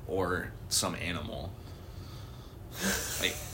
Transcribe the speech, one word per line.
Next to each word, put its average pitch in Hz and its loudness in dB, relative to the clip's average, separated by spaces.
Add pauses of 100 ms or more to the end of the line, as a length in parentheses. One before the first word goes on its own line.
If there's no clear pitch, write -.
or 90 4 (180)
some 90 4
animal. 85 -2 (1700)
Like, 92 6 (200)